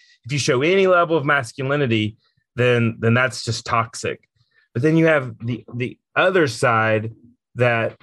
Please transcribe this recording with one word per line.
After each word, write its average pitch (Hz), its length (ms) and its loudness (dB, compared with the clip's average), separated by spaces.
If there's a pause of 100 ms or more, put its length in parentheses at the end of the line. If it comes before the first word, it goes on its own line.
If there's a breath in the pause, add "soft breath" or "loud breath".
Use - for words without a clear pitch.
(240 soft breath)
if 120 80 -10
you 147 60 -2
show 131 240 0
any 190 240 2
level 170 300 2
of 139 80 -2
masculinity, 131 920 -2 (400)
then, 120 420 2
then 113 160 2
that's 127 300 -2
just 113 200 -6
toxic. - 640 -4 (440)
But 120 100 -4
then 156 140 2
you 160 100 4
have 131 320 0
the, 117 340 -8
the 120 260 -8 (180)
other 170 320 2
side 113 680 0 (400)
that, 120 480 0